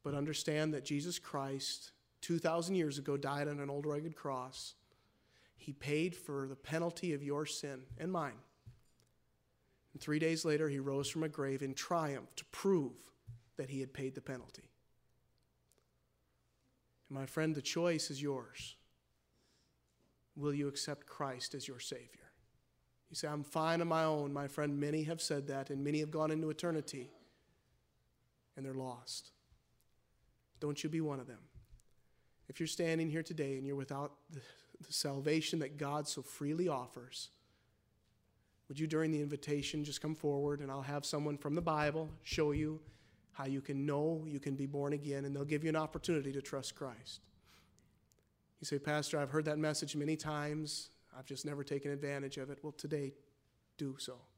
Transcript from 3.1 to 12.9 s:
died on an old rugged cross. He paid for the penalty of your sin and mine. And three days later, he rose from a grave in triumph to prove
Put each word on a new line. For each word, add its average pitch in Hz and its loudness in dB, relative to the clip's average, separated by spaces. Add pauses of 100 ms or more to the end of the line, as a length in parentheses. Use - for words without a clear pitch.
died 143 0
on 143 -2
an 139 -2
old 143 -2
rugged 151 -2
cross. 131 -6 (840)
He - -10
paid 151 0
for 139 -4
the 135 -8
penalty 170 -2
of 143 -2
your 143 0
sin 139 -6 (160)
and 170 -2
mine. 143 -2 (1500)
And 147 -12
three 151 2
days 160 4
later, 151 4
he 139 0
rose 139 0
from 160 0
a 160 2
grave 135 0
in 135 -2
triumph 156 0
to - -8
prove 170 4 (640)